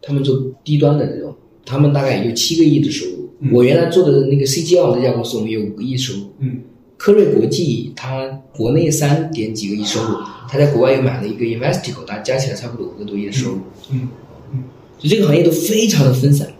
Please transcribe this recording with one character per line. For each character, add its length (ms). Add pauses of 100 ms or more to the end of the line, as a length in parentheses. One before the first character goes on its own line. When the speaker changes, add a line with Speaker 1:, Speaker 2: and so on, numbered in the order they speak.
Speaker 1:
他 120
们 100
做 180 (220)
低 140
端 200
的 100
这 140
种， 120 (320)
他 120
们 160
大 80
概 160
也 120
就 60
七 220
个 60
亿 160
的 100
收 180
入。 220 (120)
Speaker 2:
嗯。 100
Speaker 1:
我 120
原 140
来 120
做 200
的 180
那 100
个 80
C 160
G 160
L 180
这 60
家 100
公 120
司， 140
我 40
们 100
有 100
五 100
个 120
亿 140
收 160
入。 80 (180)
Speaker 2:
嗯。 200 (360)
Speaker 1:
科 160
瑞 160
国 180
际 500
它 320 (280)
国 160
内 200
三 400
点 220
几 160
个 60
亿 100
收 160
入， 140 (340)
它 80
在 100
国 140
外 140
又 60
买 200
了 60
一 60
个 120
Investico， 600
大 100
家 60
加 160
起 120
来 60
差 120
不 100
多 100
五 120
个 60
多 120
亿 80
的 60
收 200
入。 60 (340)
Speaker 2:
嗯。 100
嗯。 80 (440)
嗯。 100 (340)
Speaker 1:
就 120
这 80
个 80
行 100
业 60
都 100
非 360
常 180
的 60
分 220
散 260